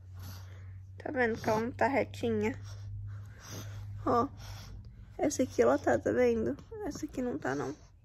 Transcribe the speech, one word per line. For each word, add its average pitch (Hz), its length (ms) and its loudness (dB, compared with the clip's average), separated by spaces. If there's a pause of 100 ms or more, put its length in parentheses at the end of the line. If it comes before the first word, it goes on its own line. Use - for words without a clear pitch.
(960)
Tá - 120 -6
vendo 233 300 2
que - 80 -2
ela 214 120 6
não 233 120 0
tá - 160 4
retinha? 226 720 2 (1400)
Ó, 254 240 4 (880)
essa - 260 2
aqui - 200 4
ela 247 160 8
tá, - 200 4
tá - 140 2
vendo? 233 420 4 (300)
Essa 302 220 -4
aqui 277 160 -4
não 247 160 -2
tá, 262 160 0
não. 285 200 -2 (300)